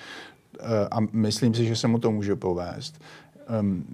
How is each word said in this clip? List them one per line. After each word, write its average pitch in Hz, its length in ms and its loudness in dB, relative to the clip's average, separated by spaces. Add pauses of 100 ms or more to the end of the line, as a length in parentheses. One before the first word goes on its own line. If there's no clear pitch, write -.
(600)
Eh, - 40 -12 (260)
a - 60 -2 (160)
myslím 110 420 2
si, 117 120 2
že 113 100 0
se 120 120 2
mu 117 100 4
to 117 120 2
může 101 260 0
povést. 87 640 -4 (480)
Ehm, 101 460 0